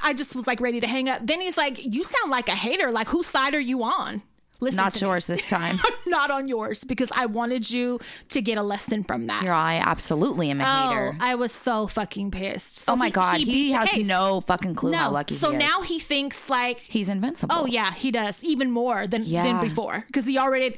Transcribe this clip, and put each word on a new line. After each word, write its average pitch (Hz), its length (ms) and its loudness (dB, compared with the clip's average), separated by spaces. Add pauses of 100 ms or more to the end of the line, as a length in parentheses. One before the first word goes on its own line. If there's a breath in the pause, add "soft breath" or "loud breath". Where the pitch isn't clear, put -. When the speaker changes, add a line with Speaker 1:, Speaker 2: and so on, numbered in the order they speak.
Speaker 1:
I 294 100 2
just 269 220 -6
was, 254 100 -4
like, 247 160 0
ready 240 200 0
to 240 60 -2
hang 262 220 -2
up. 254 160 -2
Then 320 160 0
he's 359 160 -2
like, 285 260 0
"You 262 200 -2
sound 440 260 0
like 254 200 0
a 185 60 2
hater. 233 360 0
Like, 220 160 -2
whose 339 200 0
side 277 280 2
are 294 40 2
you 247 240 -2
on?" 240 400 -2 (360)
Listen 247 180 0
Speaker 2:
Not 190 160 2
Speaker 1:
to - 100 0
me. 190 80 2
Speaker 2:
yours 175 140 0
this 175 240 -4
time. 175 280 0 (160)
Speaker 1:
<laughs> - 120 -10
Not 294 260 2
on 269 160 -2
yours, 220 380 -4
because 254 280 0
I 254 120 0
wanted 233 440 -2
you 247 300 0 (300 loud breath)
to 285 120 2
get 214 160 0
a 208 60 0
lesson 208 400 -2
from 233 240 -4
that. 208 160 -2
Speaker 2:
You're, 180 80 2
I 165 320 4
absolutely 165 680 2
am 139 100 0
a - 20 0
Speaker 1:
Oh, 269 260 2
Speaker 2:
hater. 139 300 -2
Speaker 1:
I 247 160 0
was 240 160 -2
so 220 360 0
fucking 202 440 -4
pissed. - 460 -4
So - 160 2
Speaker 2:
Oh - 20 4
my 247 120 2
Speaker 1:
he, 311 40 0
Speaker 2:
God, 190 280 4
Speaker 1:
he 302 60 2
Speaker 2:
he 233 60 2
Speaker 1:
beat 277 200 4
the 262 80 4
Speaker 2:
has 226 100 4
Speaker 1:
case. 214 180 2
Speaker 2:
no 190 340 4
fucking 180 340 0
clue - 180 0
how 170 140 2
Speaker 1:
No. 139 80 0
Speaker 2:
lucky 147 180 -2
Speaker 1:
So 320 160 2
Speaker 2:
he 294 80 0
is. - 20 0
Speaker 1:
now 320 220 2
he 339 180 -4
thinks, 277 500 -2
like, 247 300 0
Speaker 2:
He's 202 300 0
invincible. 220 480 -2
Speaker 1:
Oh 311 80 2
yeah, 220 280 2
he 262 180 -2
does, 214 300 -2
even 269 300 0
more 233 340 0
than, 220 180 0
than 214 80 -6
Speaker 2:
Yeah. 202 300 2
Speaker 1:
before, 214 520 -2
'cause 262 140 2
he 269 100 2
already, 262 400 2